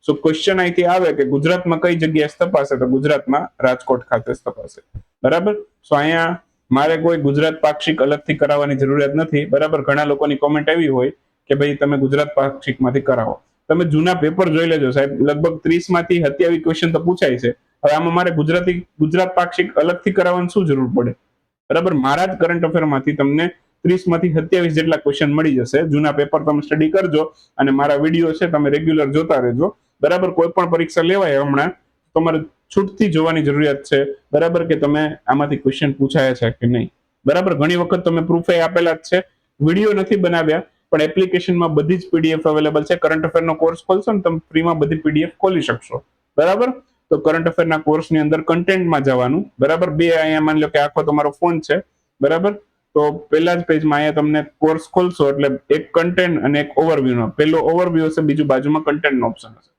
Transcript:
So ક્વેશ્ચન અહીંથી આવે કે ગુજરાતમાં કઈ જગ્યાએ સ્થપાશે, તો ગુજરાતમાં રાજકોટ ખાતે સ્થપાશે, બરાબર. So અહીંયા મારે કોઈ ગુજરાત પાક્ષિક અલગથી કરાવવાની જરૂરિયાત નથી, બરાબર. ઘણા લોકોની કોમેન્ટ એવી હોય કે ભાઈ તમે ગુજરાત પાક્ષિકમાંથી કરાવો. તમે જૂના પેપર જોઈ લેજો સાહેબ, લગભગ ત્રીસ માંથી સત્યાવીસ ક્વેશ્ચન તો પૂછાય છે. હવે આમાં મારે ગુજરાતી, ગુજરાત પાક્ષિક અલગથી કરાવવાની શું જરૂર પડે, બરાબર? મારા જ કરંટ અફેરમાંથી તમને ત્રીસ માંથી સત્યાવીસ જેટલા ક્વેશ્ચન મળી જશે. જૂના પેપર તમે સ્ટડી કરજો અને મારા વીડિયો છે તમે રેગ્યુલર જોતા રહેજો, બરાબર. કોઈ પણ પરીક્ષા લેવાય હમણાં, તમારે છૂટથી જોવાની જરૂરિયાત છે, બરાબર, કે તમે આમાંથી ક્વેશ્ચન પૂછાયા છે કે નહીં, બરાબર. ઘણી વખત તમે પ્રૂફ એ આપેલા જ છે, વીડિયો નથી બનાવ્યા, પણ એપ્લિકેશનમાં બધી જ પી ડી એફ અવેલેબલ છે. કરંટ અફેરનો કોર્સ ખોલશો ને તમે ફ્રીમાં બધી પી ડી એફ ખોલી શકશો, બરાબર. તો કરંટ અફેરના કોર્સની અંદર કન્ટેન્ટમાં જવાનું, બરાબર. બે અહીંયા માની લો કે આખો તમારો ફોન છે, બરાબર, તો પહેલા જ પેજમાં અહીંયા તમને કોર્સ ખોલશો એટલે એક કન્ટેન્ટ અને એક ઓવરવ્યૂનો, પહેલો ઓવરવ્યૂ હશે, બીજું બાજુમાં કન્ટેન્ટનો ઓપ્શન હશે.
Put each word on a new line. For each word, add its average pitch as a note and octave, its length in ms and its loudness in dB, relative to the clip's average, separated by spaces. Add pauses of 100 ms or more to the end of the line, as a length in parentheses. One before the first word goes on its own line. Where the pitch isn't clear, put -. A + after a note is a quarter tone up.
So D3 60 2
ક્વેશ્ચન E3 440 0
અહીંથી F3 240 0
આવે F3 300 2
કે C#3 120 0
ગુજરાતમાં D#3+ 540 0
કઈ F3 160 2
જગ્યાએ D#3 320 0
સ્થપાશે, D3 500 -2
તો B2+ 100 0
ગુજરાતમાં C#3 760 -2
રાજકોટ B2+ 380 0
ખાતે A#2 320 -4
સ્થપાશે, - 680 -12 (220)
બરાબર. F3+ 320 2
So - 420 -4
અહીંયા E3 460 0 (280)
મારે D3+ 260 2
કોઈ E3 200 0
ગુજરાત D3+ 440 0
પાક્ષિક D3+ 400 0
અલગથી D3 340 0
કરાવવાની C#3+ 400 0
જરૂરિયાત C#3 400 0
નથી, D#3 300 -2
બરાબર. D3+ 360 0
ઘણા C#3+ 220 0
લોકોની D3 320 0
કોમેન્ટ D3+ 340 0
એવી E3 180 2
હોય C3 220 0 (380)
કે C#3 80 2
ભાઈ C#3+ 200 0
તમે C#3+ 220 0
ગુજરાત C#3 380 0
પાક્ષિકમાંથી C3+ 680 -2
કરાવો. B2 400 -2 (280)
તમે E3+ 160 2
જૂના D#3+ 280 0
પેપર E3+ 360 0
જોઈ D#3+ 160 0
લેજો D3+ 260 0
સાહેબ, C#3 300 0
લગભગ D3+ 380 0
ત્રીસ E3+ 320 0
માંથી E3+ 320 0
સત્યાવીસ E3 400 2
ક્વેશ્ચન E3 280 0
તો D#3+ 80 0
પૂછાય E3+ 380 0
છે. A#2+ 120 -2
હવે - 460 -2
આમાં E3+ 180 0
મારે F3 180 2
ગુજરાતી, F3 560 -2 (120)
ગુજરાત F#3 360 0
પાક્ષિક F3 400 0
અલગથી F3 360 0
કરાવવાની F3+ 360 0
શું F#3 200 0
જરૂર C3 280 0
પડે, B2 160 0 (580)
બરાબર? E3+ 240 0
મારા D3 320 0
જ F#3+ 120 -6
કરંટ E3+ 280 0
અફેરમાંથી D3+ 500 0
તમને D3 320 0 (360)
ત્રીસ F3+ 240 2
માંથી E3+ 260 0
સત્યાવીસ E3 400 0
જેટલા D#3+ 220 2
ક્વેશ્ચન C#3+ 380 0
મળી D#3 220 2
જશે. C#3 320 0
જૂના D3 240 2
પેપર C#3+ 320 0
તમે D3 180 0
સ્ટડી D#3 280 0
કરજો D#3+ 340 0 (340)
અને C3+ 140 2
મારા C#3+ 240 2
વીડિયો D#3+ 380 0
છે E3+ 180 -2
તમે D3 180 0
રેગ્યુલર D3+ 420 0
જોતા D#3 280 0
રહેજો, B2+ 380 -2 (240)
બરાબર. F3+ 300 0
કોઈ E3+ 160 0
પણ F3 240 0
પરીક્ષા E3 300 0
લેવાય E3+ 380 2
હમણાં, C#3+ 300 0 (460)
તમારે D#3+ 260 0
છૂટથી F#3+ 720 -4
જોવાની D#3 320 0
જરૂરિયાત C#3+ 380 0
છે, C#3 220 0 (300)
બરાબર, E3+ 340 0
કે G3 80 2
તમે D3+ 420 -2 (100)
આમાંથી C#3+ 300 0
ક્વેશ્ચન C3+ 340 -2
પૂછાયા C3+ 420 0
છે A#2 160 -2
કે A#2+ 180 -4
નહીં, A#2+ 240 -2 (340)
બરાબર. F3 280 2
ઘણી D#3 220 0
વખત F3 300 -2
તમે E3 160 0
પ્રૂફ E3+ 280 -2
એ F3 100 2
આપેલા E3+ 340 0
જ D#3+ 40 -4
છે, F3+ 260 -4 (380)
વીડિયો G3 320 2
નથી G3 220 0
બનાવ્યા, E3+ 480 0 (280)
પણ D#3 100 2
એપ્લિકેશનમાં F3 720 0
બધી D3+ 240 0
જ F3+ 140 -10
પી E3 80 2
ડી D#3+ 100 2
એફ D#3+ 180 -2
અવેલેબલ D3+ 360 2
છે. F3 120 0
કરંટ D#3+ 300 0
અફેરનો E3 280 0
કોર્સ E3 240 -2 (100)
ખોલશો G3 240 0
ને G3+ 100 0
તમે E3 160 -2
ફ્રીમાં E3 420 -2
બધી D3 160 0
પી D#3 160 -2
ડી D#3+ 100 0
એફ E3 180 -4
ખોલી F#3 220 0
શકશો, - 420 -6 (340)
બરાબર. G3+ 320 2 (400)
તો D3+ 80 2
કરંટ D#3+ 300 0
અફેરના D#3+ 300 0
કોર્સની D#3 420 0
અંદર D#3 220 0
કન્ટેન્ટમાં F3 600 0
જવાનું, C3+ 580 0
બરાબર. E3 300 2
બે D#3+ 200 0
અહીંયા D#3 320 2
માની D#3 200 2
લો D3+ 60 0
કે D3 120 0
આખો D3 240 0
તમારો D3 260 0
ફોન E3+ 300 -2
છે, D#3 240 -2 (380)
બરાબર, E3+ 300 2 (420)
તો D3 240 2
પહેલા E3 380 0
જ E3+ 100 -4
પેજમાં D#3 340 0
અહીંયા D3+ 120 0
તમને D3+ 340 0 (120)
કોર્સ D#3 240 0 (120)
ખોલશો F3 360 2
એટલે C#3 200 0 (200)
એક D#3 220 0
કન્ટેન્ટ F3 520 0
અને D3 160 0
એક D3 180 -4
ઓવરવ્યૂનો, C3 500 0
પહેલો D#3 300 0
ઓવરવ્યૂ E3 480 0
હશે, D#3+ 160 -2
બીજું D3 260 0
બાજુમાં D3 360 0
કન્ટેન્ટનો C#3+ 440 0
ઓપ્શન A2+ 220 -10
હશે. - 300 -20